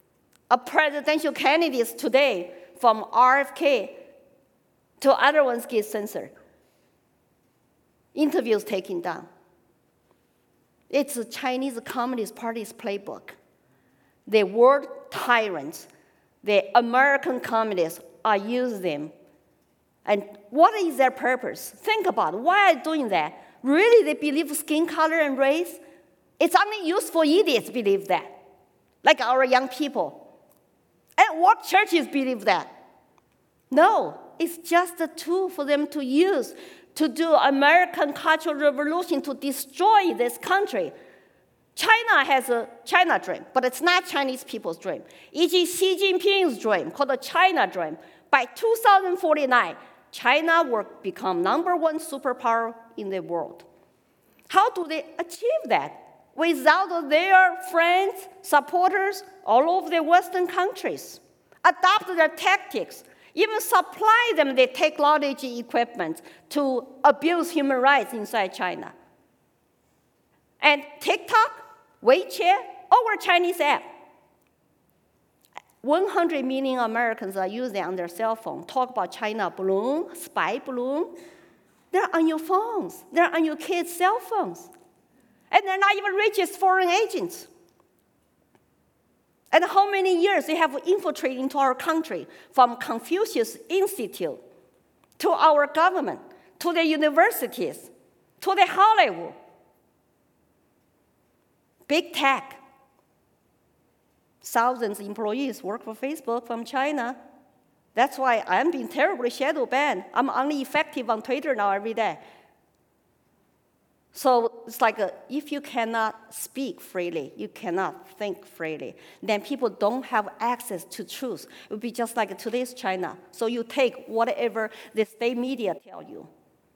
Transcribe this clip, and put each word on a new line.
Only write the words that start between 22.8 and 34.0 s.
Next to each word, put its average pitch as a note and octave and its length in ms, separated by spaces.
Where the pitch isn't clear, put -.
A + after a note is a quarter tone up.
doing D4+ 300
that? D#3+ 340
Really, F#4+ 420
they D4 100
believe D4 420
skin D#4 300
color D#4+ 340
and C#4 160
race? C#4+ 420
It's E4+ 160
only G4+ 320
used G4 240
for D#4+ 120
idiots D4+ 460
believe G3 380
that, F3+ 160
like D4+ 160
our B3+ 240
young B3+ 240
people. - 680
And G#4 220
what G#4 240
churches E4+ 420
believe B3+ 400
that? F3 260
No, D4 500